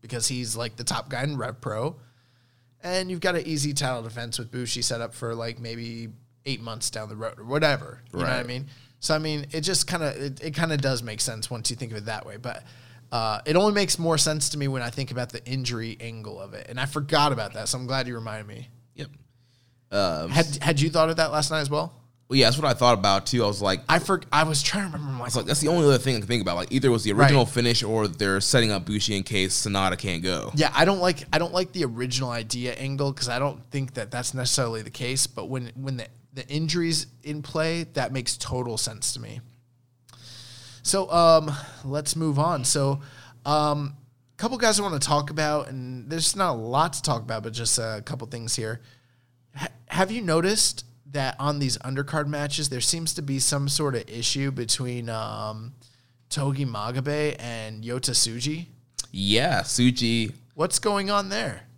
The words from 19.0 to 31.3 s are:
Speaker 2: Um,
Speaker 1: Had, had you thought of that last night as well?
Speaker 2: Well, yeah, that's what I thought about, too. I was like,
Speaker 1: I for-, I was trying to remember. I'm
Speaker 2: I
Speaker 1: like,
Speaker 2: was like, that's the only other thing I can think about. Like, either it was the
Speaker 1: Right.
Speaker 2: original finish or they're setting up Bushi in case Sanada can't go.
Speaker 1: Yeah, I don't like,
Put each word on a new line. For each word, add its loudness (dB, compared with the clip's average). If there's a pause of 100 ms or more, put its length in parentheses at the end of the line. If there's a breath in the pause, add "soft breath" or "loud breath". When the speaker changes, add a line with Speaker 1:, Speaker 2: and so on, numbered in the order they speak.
Speaker 2:
Um, 0
Speaker 1:
Had, 4
had 2
you 4
thought 4
of 0
that 2
last 0
night 0
as -2
well? -2 (340)
Speaker 2:
Well, 4
yeah, 10
that's 6
what 0
I 4
thought 8
about, 4
too. 2
I 4
was 0
like, 2
Speaker 1:
I 6
for-, 0 (100)
I 6
was 0
trying -2
to -10
remember. -6
I'm -4
Speaker 2:
I -6
Speaker 1:
like, -6
Speaker 2:
was -2
like, -2
that's 2
the 2
only 6
other 8
thing 2
I 0
can -4
think 2
about. 0
Like, -4
either 4
it 8
was 4
the 2
Speaker 1:
Right. 8
Speaker 2:
original 8
finish 2
or 2
they're 2
setting 4
up -2
Bushi 0
in 0
case 0 (100)
Sanada 2
can't -2
go. -2
Speaker 1:
Yeah, 2
I 6
don't 2
like, 2